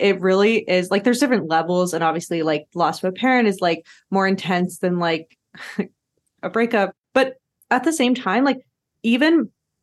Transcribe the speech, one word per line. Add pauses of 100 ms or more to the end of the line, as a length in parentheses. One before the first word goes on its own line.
it
really (120)
is,
like,
there's
different
levels.
And
obviously,
like,
loss
of
a
parent
is,
like, (260)
more
intense
than,
like, (160)
<laughs>
a
breakup. (200)
But (360)
at
the
same
time,
like, (460)
even (340)